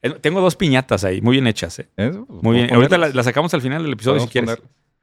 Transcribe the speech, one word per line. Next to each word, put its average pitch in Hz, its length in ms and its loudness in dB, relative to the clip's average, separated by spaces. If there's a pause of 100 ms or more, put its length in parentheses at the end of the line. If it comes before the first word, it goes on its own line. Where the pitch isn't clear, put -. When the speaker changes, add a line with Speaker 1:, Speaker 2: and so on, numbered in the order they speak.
Speaker 1:
eh, - 80 -2 (100)
tengo 170 180 -2
dos 185 160 0
piñatas 131 480 0
ahí, 95 160 -2
muy 120 180 2
bien 131 100 2
hechas, 95 320 -4
¿eh? - 80 -16 (100)
Speaker 2:
Eso, 170 300 -4
pues, - 160 -14
Speaker 1:
Muy 113 140 2
bien. 240 100 2
Speaker 2:
podemos 123 80 0
Speaker 1:
Ahorita 139 220 6
la, 170 100 2
Speaker 2:
ponerlas. 135 80 -2
Speaker 1:
la 127 80 0
sacamos 143 320 0
al 143 80 0
final 139 180 -4
del 156 120 -4
episodio 110 260 0
si 120 80 -2
Speaker 2:
Podemos - 40 -12 (280)
Speaker 1:
quieres. - 100 -20 (340)